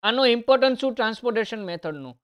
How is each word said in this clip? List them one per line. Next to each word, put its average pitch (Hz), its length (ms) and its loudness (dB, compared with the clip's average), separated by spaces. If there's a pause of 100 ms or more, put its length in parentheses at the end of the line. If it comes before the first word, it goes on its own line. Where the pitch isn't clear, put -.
આનો 247 240 2
ઇમ્પોર્ટન્સ 247 520 4
શું 262 160 -2
ટ્રાન્સપોર્ટેશન 220 680 -2
મેથડનું? 156 600 -8